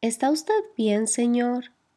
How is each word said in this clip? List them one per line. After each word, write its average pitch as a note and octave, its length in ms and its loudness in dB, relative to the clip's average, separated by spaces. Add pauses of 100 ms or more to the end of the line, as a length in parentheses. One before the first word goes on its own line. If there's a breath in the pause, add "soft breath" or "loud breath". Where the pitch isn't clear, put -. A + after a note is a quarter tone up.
"¿Está A#3 320 0
usted G#4 300 0 (140)
bien, A3 300 2
señor?", A#3+ 680 0 (240)